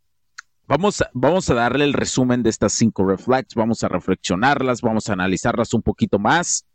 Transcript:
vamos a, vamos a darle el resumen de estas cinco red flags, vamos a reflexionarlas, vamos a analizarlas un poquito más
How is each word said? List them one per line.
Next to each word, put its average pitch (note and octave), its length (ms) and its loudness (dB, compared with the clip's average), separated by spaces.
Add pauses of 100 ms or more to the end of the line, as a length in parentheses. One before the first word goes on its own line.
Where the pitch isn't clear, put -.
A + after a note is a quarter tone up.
(680)
vamos F3+ 340 0
a, - 140 -2
vamos D3+ 340 2
a D3 60 4
darle A#2+ 300 2
el D3 100 0
resumen B2 480 0
de A2 80 2
estas G#2 240 0
cinco G#2 320 0
red F#2+ 120 2
flags, B2+ 360 -2
vamos A2+ 280 0
a G2+ 60 -2
reflexionarlas, A#2 960 0
vamos A2 260 -2
a G#2 60 -2
analizarlas F#2+ 580 -2
un A#2 80 0
poquito G#2+ 380 0
más C#3 560 0